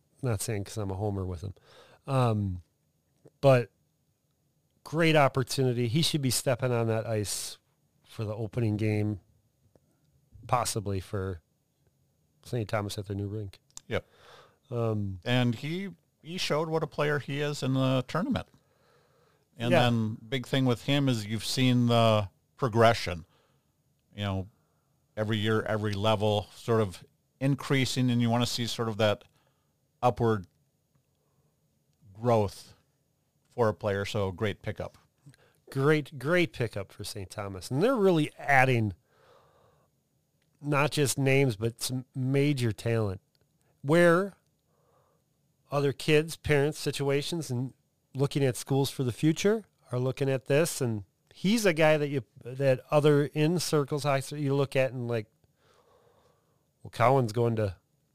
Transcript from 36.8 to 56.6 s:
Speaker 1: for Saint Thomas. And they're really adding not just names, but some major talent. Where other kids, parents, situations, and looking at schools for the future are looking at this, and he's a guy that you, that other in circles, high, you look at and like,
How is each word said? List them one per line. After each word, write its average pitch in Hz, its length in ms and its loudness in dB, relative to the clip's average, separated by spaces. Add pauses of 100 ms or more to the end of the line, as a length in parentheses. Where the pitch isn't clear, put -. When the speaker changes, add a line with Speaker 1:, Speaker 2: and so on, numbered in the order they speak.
Speaker 1:
for - 120 -16
Saint 98 260 -10
Thomas. 98 400 -10
And 131 120 -2
they're 262 140 2
really 185 440 2
adding 131 540 4 (1700)
not 147 300 0
just 143 260 0
names, 135 400 4
but 113 240 -4
some 127 240 -6 (100)
major 135 560 0
talent. 107 480 -2 (600)
Where 175 520 4 (1400)
other 143 200 0
kids, 156 460 0
parents, 147 420 0
situations, 143 720 -4
and 123 220 -4 (420)
looking 139 280 0
at 127 120 0
schools 139 340 -2
for - 140 -6
the 123 80 0
future 196 520 0 (280)
are 123 80 -4
looking 131 300 -2
at 135 160 -2
this, 147 340 0
and 113 240 -2 (300)
he's 214 320 0
a 180 80 4
guy 156 240 4
that 147 100 -2
you, 143 160 -4 (220)
that 131 340 2 (120)
other 147 340 4
in 156 340 0
circles, 147 440 -2
high, 139 180 0 (100)
you 147 240 -2
look 139 200 0
at 131 180 2
and 123 160 -6
like, 113 160 -2 (1600)